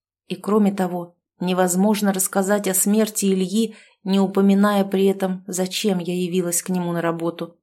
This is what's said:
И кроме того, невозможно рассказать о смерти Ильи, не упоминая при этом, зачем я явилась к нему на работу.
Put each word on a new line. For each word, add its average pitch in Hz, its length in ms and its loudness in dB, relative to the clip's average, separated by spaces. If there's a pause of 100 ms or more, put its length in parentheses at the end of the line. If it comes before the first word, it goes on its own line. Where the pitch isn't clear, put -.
(280)
И 180 80 -6
кроме 202 360 2
того, 180 440 -4 (240)
невозможно 185 720 2
рассказать 196 540 -2
о 185 80 -2
смерти 214 500 0
Ильи, 190 500 0 (280)
не 196 160 2
упоминая 196 640 4
при 196 200 0
этом, 190 420 -2
зачем 185 500 -2
я 180 180 -4
явилась 175 460 -2
к - 80 -10
нему 175 220 -2
на 170 100 -4
работу. 170 600 -4